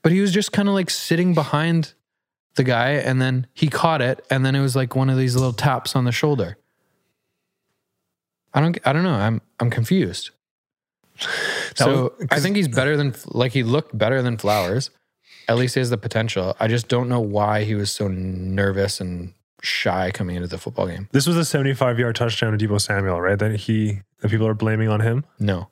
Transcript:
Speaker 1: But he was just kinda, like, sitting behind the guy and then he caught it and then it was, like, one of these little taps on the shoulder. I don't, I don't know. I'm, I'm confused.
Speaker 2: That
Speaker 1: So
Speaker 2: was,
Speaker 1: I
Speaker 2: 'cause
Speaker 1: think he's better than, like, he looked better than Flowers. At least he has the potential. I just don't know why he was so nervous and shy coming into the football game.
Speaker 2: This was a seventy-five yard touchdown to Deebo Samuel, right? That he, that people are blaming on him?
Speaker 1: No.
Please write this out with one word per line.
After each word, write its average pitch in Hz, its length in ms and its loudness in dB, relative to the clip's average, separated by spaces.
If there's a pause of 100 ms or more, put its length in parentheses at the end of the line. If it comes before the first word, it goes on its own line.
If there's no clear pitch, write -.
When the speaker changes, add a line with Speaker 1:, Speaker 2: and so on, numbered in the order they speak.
Speaker 1:
But 160 100 4
he 190 80 4
was 202 140 2
just 202 180 0
kinda, 202 220 2
like, 190 160 0
sitting 180 440 0
behind 160 600 0 (640)
the 139 80 4
guy 127 300 2
and 131 280 0
then 127 320 0
he 160 160 0
caught 160 320 2
it 123 280 -2
and 131 160 2
then 135 100 2
it 139 60 2
was, 131 140 0
like, 127 200 0
one 131 140 2
of 131 80 2
these 127 180 2
little 127 180 0
taps 131 420 -2
on 127 80 2
the 123 80 2
shoulder. 117 460 0 (2000)
I 139 80 2
don't, 165 240 0
I 131 80 2
don't 165 100 0
know. 180 100 0
I'm, 110 280 0 (180)
I'm 120 100 0
confused. 117 600 0 (880)
Speaker 2:
That - 560 -6
Speaker 1:
So 131 280 2
Speaker 2:
was, 127 80 -2 (120)
Speaker 1:
I - 20 -6
Speaker 2:
'cause 143 180 0
Speaker 1:
think 196 120 0
he's 190 120 2
better 131 300 0
than, 143 160 0 (140)
like, 120 260 -2
he 135 100 2
looked 123 340 0
better 123 240 2
than 120 160 -2
Flowers. 104 520 0 (580)
At 117 100 2
least 127 180 0
he 131 40 2
has 123 100 0
the 120 80 0
potential. 107 600 -2
I 110 80 2
just 117 200 0
don't 123 220 0
know 123 100 2
why 104 440 0
he 107 120 -2
was 101 160 -2
so 104 160 -4
nervous 95 920 -2
and 90 340 -8 (280)
shy 92 500 -2
coming 90 240 -6
into 87 120 -6
the 85 100 -8
football - 300 -4
game. 92 240 -10
Speaker 2:
This 139 160 4
was 170 100 2
a 165 80 2
seventy-five 135 540 0
yard 120 160 0
touchdown 110 420 0
to 107 100 0
Deebo 104 140 2
Samuel, 95 400 0
right? 98 160 2
That 107 180 0
he, 107 460 -2 (180)
that 110 120 -2
people 110 160 2
are 110 60 2
blaming 110 360 0
on 107 120 2
him? 117 240 0 (140)
Speaker 1:
No. 98 320 -2